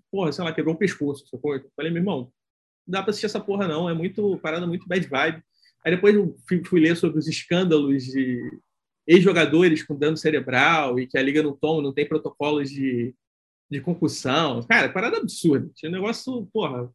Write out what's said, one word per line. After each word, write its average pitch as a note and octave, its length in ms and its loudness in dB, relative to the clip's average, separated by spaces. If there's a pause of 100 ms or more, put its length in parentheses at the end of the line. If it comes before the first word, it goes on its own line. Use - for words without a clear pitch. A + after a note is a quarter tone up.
(120)
porra, F3+ 200 -2
sei F#3 120 -6
lá, E3 80 -4
quebrou D#3+ 220 -2
o D#3+ 40 -6
pescoço, C#3+ 500 -4
sacou? C#3+ 280 -6
Eu C3+ 200 -10
falei, D#3 160 -6
meu E3+ 100 -2
irmão, F3 200 -2
não B2 100 -14 (560)
dá F#3+ 160 -4
pra G#3 80 -2
assistir G#3 160 -4
essa G#3 120 -4
porra G3 280 -4
não, E3 200 -2
é E3 60 -2
muito, F#3+ 460 -2
parada E3+ 260 -4
muito F3 220 -6
bad F3 200 0
vibe. D#3 360 -2 (420)
Aí D#3+ 80 2
depois G3+ 220 6
eu F#3 200 2 (120)
fui, E3+ 180 0
fui F3 140 4
ler E3 180 6
sobre D#3+ 220 0
os D3 80 -2
escândalos D#3 760 2
de B2+ 380 -2 (640)
ex-jogadores E3 760 6
com D3 120 -8
dano D3+ 220 0
cerebral C#3 840 2
e B2+ 60 -4
que C3 140 -2
a - 20 2
liga C#3+ 220 2
não C#3+ 120 -2
toma, D#3 280 -2
não C#3 100 -4
tem D3 140 -2
protocolos D3 640 -4
de, C3 440 -4 (560)
de C#3 100 -8
concussão. C#3 840 -2
Cara, A3+ 260 2
parada A3+ 280 -4
absurda. E3+ 580 0
Tinha D#3 140 -12
um F3 40 -6
negócio, A3 580 -6
porra, C3 440 -4